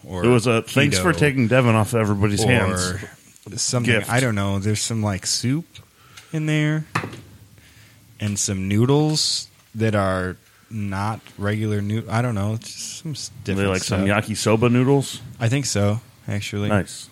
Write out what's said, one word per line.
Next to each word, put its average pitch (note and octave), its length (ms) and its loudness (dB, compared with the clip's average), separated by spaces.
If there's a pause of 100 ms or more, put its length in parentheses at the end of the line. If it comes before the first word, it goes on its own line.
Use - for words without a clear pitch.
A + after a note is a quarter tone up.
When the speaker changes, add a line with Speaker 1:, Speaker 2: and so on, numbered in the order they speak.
Speaker 1:
or F2+ 180 -4
Speaker 2:
It A#2 40 6
was A#2+ 180 6
a, A2+ 160 2
"Thanks C3+ 360 2
Speaker 1:
keto," - 40 0
Speaker 2:
for F3+ 100 2
taking C#3 360 2
Devin A#2+ 260 4
off G#2+ 180 2
everybody's G#2 500 2
Speaker 1:
or A2+ 60 4
Speaker 2:
hands. F#2 460 2 (640)
Speaker 1:
something. B2 340 0
Speaker 2:
Gift. G2+ 180 0
Speaker 1:
I A#2 80 2
don't B2 160 0
know. G2 240 0
There's G#2 240 -2
some, A2+ 220 -2
like, G2 200 -2
soup C#3 420 -2 (640)
in D#3 140 -2
there D3+ 380 0 (1300)
and G#2 220 -4
some F#2+ 260 -2
noodles C#3+ 800 2 (260)
that A2 220 0
are F#2+ 420 0 (320)
not G#2 520 -6 (180)
regular G#2+ 420 -2
noo-, G#2 300 -2
I A2+ 120 0
don't B2 120 -2
know. G#2 200 -2
It's - 200 -10
just - 280 -12
some D#3+ 100 -8
s-, - 180 -10 (140)
Speaker 2:
They G2 80 -4
Speaker 1:
different G2 180 2
Speaker 2:
like F#2 140 0
some G2 200 0
Speaker 1:
stuff. G2+ 220 2
Speaker 2:
yakisoba A2 460 2
noodles? C3 480 2 (180)
Speaker 1:
I A#2 100 0
think C3+ 180 0
so, G2+ 340 0 (260)
actually. G#2 440 -4
Speaker 2:
Nice. - 420 -2